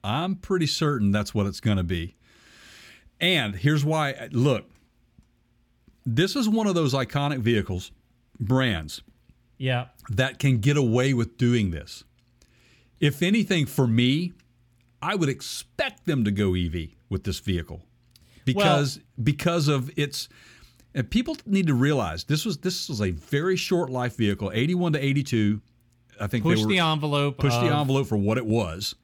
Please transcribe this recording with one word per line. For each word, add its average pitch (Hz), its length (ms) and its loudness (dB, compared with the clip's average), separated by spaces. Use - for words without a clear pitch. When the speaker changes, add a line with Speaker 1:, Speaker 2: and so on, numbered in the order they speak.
Speaker 1:
I'm 160 320 -2
pretty 180 300 0
certain 139 440 0
that's 104 240 -2
what 101 120 2
it's 98 140 -6
gonna 98 240 2
be. 85 320 -4
And 151 340 2
here's 143 300 2
why. 147 480 -2
Look, 123 360 2
this 151 320 0
is 233 120 2
one 220 180 2
of 190 80 2
those 147 200 2
iconic 143 460 -2
vehicles, 104 520 0
brands 110 640 0
Speaker 2:
Yeah. 127 280 -4
Speaker 1:
that 127 300 -2
can 131 200 2
get 139 200 2
away 127 360 2
with 117 220 -2
doing 120 340 2
this. - 340 -12
If 147 240 2
anything, 190 440 2
for 131 200 2
me, 127 460 2
I 180 120 -4
would 165 140 0
expect - 800 -6
them 135 180 0
to 104 60 2
go 98 260 0
E 87 120 0
V 78 280 -6
with 95 160 -4
this 95 160 -4
vehicle 82 420 -4
because, 143 520 2
Speaker 2:
Well - 80 -20
Speaker 1:
because 151 460 2
of 139 300 0
its, - 300 -6
and 123 160 -2
people 254 260 -2
need 196 200 2
to 147 80 2
realize 120 500 0
this 151 220 -2
was, 175 120 -4
this - 300 -6
was 117 140 -6
a 95 80 0
very 147 460 -2
short 170 340 -2
life 123 260 -4
vehicle, 101 380 0
eighty-one 170 400 0
to 139 100 -2
eighty-two. 117 560 0
I 104 80 -6
think 110 180 -2
they 170 60 4
Speaker 2:
Push 214 120 4
Speaker 1:
were 214 60 0
Speaker 2:
the 190 120 2
envelope 147 580 0
Speaker 1:
push 135 160 2
the 120 120 2
Speaker 2:
of 147 140 2
Speaker 1:
envelope 135 260 0
for 107 120 -2
what 104 200 2
it 117 80 -4
was. 104 580 -2